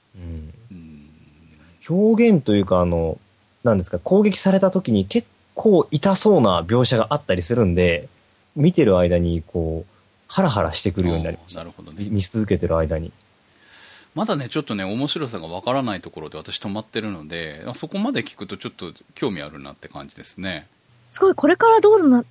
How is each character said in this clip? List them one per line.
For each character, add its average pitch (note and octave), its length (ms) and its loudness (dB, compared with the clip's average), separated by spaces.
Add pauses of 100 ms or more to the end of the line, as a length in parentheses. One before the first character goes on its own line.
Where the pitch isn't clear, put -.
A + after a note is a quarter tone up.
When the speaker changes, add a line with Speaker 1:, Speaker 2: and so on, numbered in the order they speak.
(160)
Speaker 1:
う F#2 40 -18
ん。 D#2+ 340 -12 (180)
Speaker 2:
う - 20 -18
ん。 D#2 360 -20 (800)
Speaker 1:
表 G#3+ 440 4
現 D#3+ 120 4
と G#2+ 120 2
い G2+ 60 4
う F#2 40 -2
か、 F#2 140 2
あ F2 60 2
の、 E2 340 -2 (440)
な A2+ 120 4
ん - 20 2
で F2+ 60 -2
す - 80 -14
か、 F2 80 -6
攻 G3 240 2
撃 G3+ 160 0
さ F#3+ 120 2
れ F#3+ 80 4
た F#3 120 4
時 F#3 200 -2
に G2 140 2
結 A#3 220 -2 (260)
構 F#3+ 380 4
痛 F#3 240 2
そ G3+ 240 4
う - 20 4
な F2+ 220 4
描 A#2 220 2
写 A#2+ 120 0
が A2 140 2
あ C#3+ 40 2
っ D3 80 -4
た F#2 120 0
り F2+ 80 -2
す A#2+ 100 -6
る A#2 120 2
ん F2 100 0
で、 E2+ 340 0 (460)
見 D#3 180 2
て D#3+ 100 4
る G2 140 4
間 F2 220 2
に E2+ 260 -2
こ D#2+ 420 -6
う、 - 40 -20 (360)
ハ - 140 -2
ラ F3+ 80 2
ハ G2+ 140 0
ラ D#2+ 100 -4
し - 80 -6
て F#2 100 -2
く F#2 120 -2
る F2 60 0
よ E2+ 60 -2
う - 40 -2
に D#2+ 40 -4
な D#2+ 80 -6
り - 60 -12
ま - 100 -20
し - 60 -18
た。 E2 80 -14
Speaker 2:
あ - 20 -16
ー、 E2+ 40 -18
な E2 40 -18
る - 60 -20
ほ - 60 -20
ど D#2 80 -20
ね。 G2 140 -12
Speaker 1:
見、 G#2 40 -8
見 G#2 120 -2
続 G#2+ 240 -4
け G2 120 0
て - 100 -4
る E2 100 0
間 D#2+ 200 -2
に。 E2 140 -10 (1040)
Speaker 2:
ま F#3 100 -4
だ G#3+ 100 -2
ね、 B2+ 140 -6
ち - 80 -8
ょ - 40 -2
っ - 20 -6
と - 120 -8
ね、 G2 80 -4
面 A2+ 240 -4
白 D3+ 200 -6
さ A2 120 -10
が D#2+ 80 -12
わ F2 140 -10
か B2 120 -2
ら C3+ 100 0
な A2 120 -4
い F2 60 -10
と - 80 -18
こ - 120 -16
ろ D2+ 80 -12
で - 80 -14
私 - 220 -12
止 - 100 -10
ま G#2 120 -8
っ - 40 -16
て - 140 -8
る G#2+ 120 -6
の D#2 160 -14
で、 D#2+ 400 -12
あ、 B2 80 -10
そ E3 120 -12
こ G3 100 -10
ま A3+ 140 -2
で C3 120 -4
聞 - 120 -18
く G2+ 120 -14
と G2 100 -12
ち - 80 -14
ょ A#2 40 -12
っ - 20 -12
と E2+ 220 -14 (220)
興 B2+ 160 -4
味 E2 100 -8
あ D2 80 -12
る D2+ 100 -18
な C#2 140 -18
っ - 20 -20
て - 140 -20
感 D2 180 -16
じ - 80 -20
で - 80 -20
す - 140 -20
ね。 F2+ 280 -10 (460)
Speaker 3:
す - 80 -12
ご F#4+ 100 4
い、 F4+ 60 2
こ - 120 0
れ D#4+ 100 2
か A4+ 120 4
ら A4+ 120 6
ど G#4 140 8
う F4 120 4
な、 B3 240 6